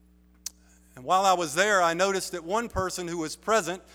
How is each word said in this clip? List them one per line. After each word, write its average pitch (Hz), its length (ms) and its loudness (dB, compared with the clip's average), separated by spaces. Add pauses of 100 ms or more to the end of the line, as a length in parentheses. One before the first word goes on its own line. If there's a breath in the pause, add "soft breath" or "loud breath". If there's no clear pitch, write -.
(960 soft breath)
and 127 80 -18
while 185 200 2
I 190 100 6
was 165 200 -2
there, 190 280 4
I 165 120 2
noticed 190 380 0
that 170 120 -10
one 214 240 -4
person 180 400 -6
who 170 100 -6
was 156 180 -6
present 190 460 -2 (120)